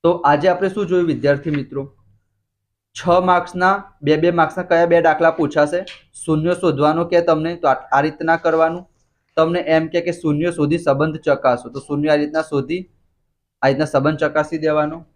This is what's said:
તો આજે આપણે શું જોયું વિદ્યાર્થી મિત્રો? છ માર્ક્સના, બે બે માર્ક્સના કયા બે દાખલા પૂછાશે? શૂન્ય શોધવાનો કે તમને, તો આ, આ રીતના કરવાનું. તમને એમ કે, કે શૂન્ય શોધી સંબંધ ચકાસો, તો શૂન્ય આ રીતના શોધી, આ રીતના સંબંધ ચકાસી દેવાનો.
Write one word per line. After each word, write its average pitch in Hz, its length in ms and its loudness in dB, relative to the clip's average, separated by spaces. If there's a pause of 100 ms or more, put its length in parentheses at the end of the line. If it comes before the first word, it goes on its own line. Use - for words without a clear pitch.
તો 170 60 4
આજે 175 380 2
આપણે 185 220 0
શું 202 180 -4
જોયું 175 200 0
વિદ્યાર્થી 143 420 0
મિત્રો? 139 460 -8 (960)
છ - 160 -6
માર્ક્સના, 180 760 2 (200)
બે 151 140 2
બે 170 140 2
માર્ક્સના 170 320 0
કયા 170 220 2
બે 170 160 4
દાખલા 160 300 2
પૂછાશે? 156 540 -2 (400)
શૂન્ય 160 280 0
શોધવાનો 160 520 0
કે 170 160 2
તમને, 165 340 0
તો 170 120 -2
આ, 131 60 4
આ - 280 -2
રીતના 165 360 -2
કરવાનું. 165 520 0 (480)
તમને 170 220 0
એમ 160 280 0
કે, 170 140 -2
કે 170 100 -4
શૂન્ય 165 400 -2
શોધી 156 260 0
સંબંધ 156 400 -2
ચકાસો, 135 520 -2
તો 135 100 -10
શૂન્ય 147 300 -4
આ 151 60 4
રીતના 151 260 -2
શોધી, 156 480 -4 (720)
આ 135 60 2
રીતના 139 180 0
સંબંધ 147 320 0
ચકાસી 151 400 -2
દેવાનો. 156 480 -2 (100)